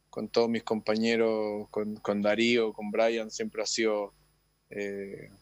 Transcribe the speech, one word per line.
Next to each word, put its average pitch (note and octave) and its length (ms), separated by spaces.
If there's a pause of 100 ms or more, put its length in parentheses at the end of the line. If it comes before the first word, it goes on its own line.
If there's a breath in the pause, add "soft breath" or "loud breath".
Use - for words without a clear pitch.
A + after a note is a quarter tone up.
con A2+ 180
todos A#2 220
mis A2+ 140
compañeros, A2 1080
con, G#2+ 240
con G#2 260
Darío, A2 520
con G#2+ 180
Brian, A2+ 400
siempre G#2+ 320
ha - 20
sido, G#2 480 (560)
eh, G2+ 600 (120)